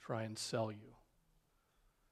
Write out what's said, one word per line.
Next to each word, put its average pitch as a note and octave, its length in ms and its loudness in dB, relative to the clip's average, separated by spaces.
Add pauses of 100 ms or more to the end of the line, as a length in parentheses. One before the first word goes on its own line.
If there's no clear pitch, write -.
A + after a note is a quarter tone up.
try A2+ 200 0
and A2 120 -2
sell A2+ 360 2
you. G#2 240 -10 (1160)